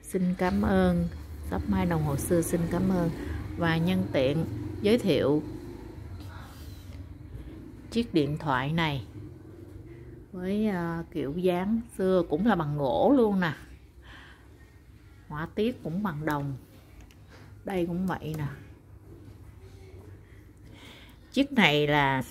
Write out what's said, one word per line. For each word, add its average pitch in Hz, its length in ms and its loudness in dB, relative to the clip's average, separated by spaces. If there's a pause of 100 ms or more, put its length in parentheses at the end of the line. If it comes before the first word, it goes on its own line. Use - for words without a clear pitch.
Xin 180 360 0
cảm 190 240 2
ơn, 180 460 4 (420)
shop 190 200 -2
Mai 190 160 2
Đồng 165 180 2
Hồ 143 120 2
Xưa 170 260 2
xin 170 200 0 (100)
cảm 180 180 2
ơn. 175 200 2 (480)
Và 165 200 2
nhân 185 340 2
tiện 147 340 2 (360)
giới 220 160 4
thiệu 151 460 2 (2500)
chiếc 233 220 0
điện 151 240 4
thoại 139 360 0
này 156 320 0 (1300)
với, 196 360 0
à, 170 440 0
kiểu 139 260 -2
dáng 185 440 2 (160)
xưa 185 320 4
cũng 165 160 2
là 220 100 6
bằng 147 220 0
gỗ 135 400 6
luôn 208 220 6
nè. 165 140 2 (1700)
Họa 156 280 -8
tiết 220 280 -2
cũng 175 200 -4
bằng 151 220 -4
đồng. 143 280 0 (1120)
Đây 185 200 0
cũng 180 220 -2
vậy 156 300 -4
nè. 147 100 -4 (2750)
Chiếc 277 220 2
này 147 340 6
là 139 440 4